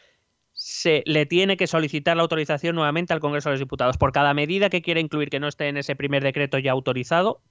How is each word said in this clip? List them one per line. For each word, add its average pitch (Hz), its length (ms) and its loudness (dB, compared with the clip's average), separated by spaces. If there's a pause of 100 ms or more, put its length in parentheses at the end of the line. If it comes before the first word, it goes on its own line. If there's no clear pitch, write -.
(520)
se - 540 0
le 151 200 2
tiene 185 300 2
que 180 120 -2
solicitar 160 480 0
la 165 80 2
autorización 160 500 -2
nuevamente 165 380 0
al 160 80 0
Congreso 147 280 -2
de 139 60 0
los 135 60 -2
Diputados. 127 360 0
Por 135 140 4
cada 143 240 4
medida 185 360 0
que 175 120 -2
quiera 165 160 0
incluir 151 320 -2
que 139 80 -2
no 147 80 -4
esté 147 220 -4
en 143 80 -4
ese 143 180 -4
primer 139 300 0
decreto 139 340 0
ya 135 140 0
autorizado, 131 800 0